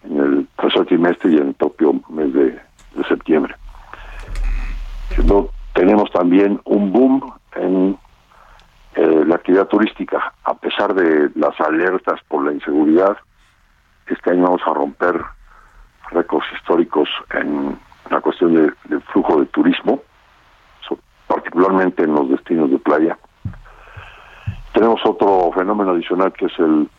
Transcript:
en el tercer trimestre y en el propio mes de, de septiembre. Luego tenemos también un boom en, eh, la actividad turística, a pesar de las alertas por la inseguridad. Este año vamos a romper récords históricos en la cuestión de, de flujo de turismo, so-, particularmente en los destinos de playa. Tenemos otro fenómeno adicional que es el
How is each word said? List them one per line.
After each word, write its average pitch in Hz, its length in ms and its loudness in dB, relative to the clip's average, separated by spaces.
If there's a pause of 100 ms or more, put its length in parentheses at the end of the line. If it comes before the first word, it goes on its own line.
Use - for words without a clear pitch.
en 73 160 -4
el 71 280 0 (100)
tercer 113 260 0
trimestre 87 480 0
y 78 60 4
en 69 100 0
el 67 60 -6
propio 73 400 0 (160)
mes 76 240 -4
de, 67 260 0 (360)
de - 120 -4
septiembre. - 460 -2 (1600)
Luego - 360 2 (200)
tenemos 104 380 4
también 95 540 2
un 104 280 0
boom 131 400 2 (220)
en, 92 440 0 (960)
eh, 80 320 4
la 85 100 2
actividad 95 320 2
turística, - 680 -2 (100)
a - 80 -4
pesar - 400 -4
de 80 420 2
las 71 280 -2
alertas 82 680 -2
por 73 160 -4
la 73 80 -2
inseguridad. 78 640 2 (920)
Este - 240 -4
año 90 140 2
vamos 90 200 2
a 82 80 -2
romper 76 480 -2 (920)
récords 85 420 -2
históricos 82 540 0 (260)
en 71 420 -4 (320)
la - 120 -2
cuestión - 340 0
de, 78 180 4 (120)
de - 160 -4
flujo - 400 0
de - 60 2
turismo, - 540 0 (840)
so-, - 140 -8 (260)
particularmente 92 800 0
en 76 100 0
los 69 160 0
destinos 76 400 0
de 69 80 2
playa. 78 400 0 (1500)
Tenemos 110 320 2
otro 98 520 2
fenómeno 98 340 -2
adicional 90 440 -2
que 95 120 -4
es - 140 -6
el 78 280 2 (100)